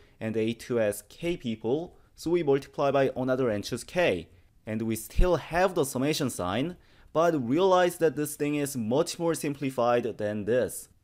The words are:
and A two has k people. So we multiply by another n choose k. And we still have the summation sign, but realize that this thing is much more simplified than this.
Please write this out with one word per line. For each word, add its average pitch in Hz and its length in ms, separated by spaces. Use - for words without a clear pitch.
and 110 160
A 110 160
two - 240
has 104 320
k 170 280
people. 123 600
So - 160
we 175 140
multiply 139 480
by 135 240
another 127 340
n 101 120
choose 120 200
k. 147 460
And 110 180
we 113 120
still 175 400
have 180 400
the 165 100
summation 135 460
sign, 117 460
but 160 320
realize 180 540
that 156 160
this 147 220
thing 147 180
is 143 220
much 127 420
more 165 160
simplified 123 800
than 104 280
this. 107 460